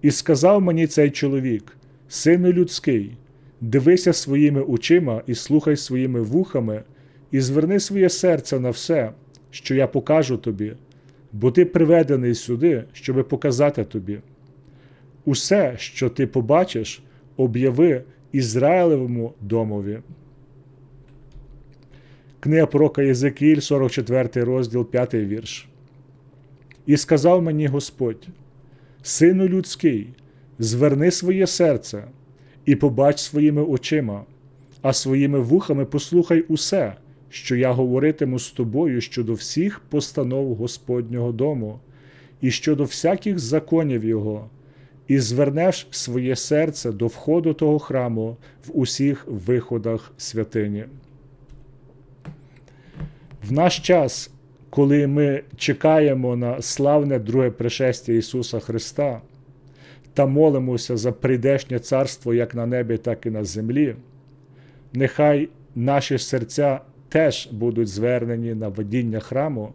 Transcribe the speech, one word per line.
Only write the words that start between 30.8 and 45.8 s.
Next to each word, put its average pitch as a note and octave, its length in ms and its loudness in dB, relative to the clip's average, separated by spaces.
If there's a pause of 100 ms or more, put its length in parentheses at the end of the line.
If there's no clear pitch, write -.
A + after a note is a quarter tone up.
своє F3+ 360 0
серце C3 560 0 (600)
і C#3+ 100 4
побач C#3 440 2
своїми D3 440 2
очима, C3 600 -2 (580)
а C3+ 120 2
своїми C#3 460 2
вухами C#3 460 0
послухай E3+ 560 0
усе, D#3 540 -2 (340)
що - 260 -6
я B2+ 160 2
говоритиму B2+ 680 0
з - 120 -8
тобою B2 500 -2
щодо A#2 320 -4
всіх F3 460 -4
постанов C3+ 760 -4
Господнього A#2+ 760 -4
дому A#2 480 -4 (600)
і C3 100 0
щодо D3+ 320 0
всяких F#3 560 -2
законів D3 640 0
його, G#2+ 440 -4 (580)
і C#3 120 4
звернеш C#3 720 0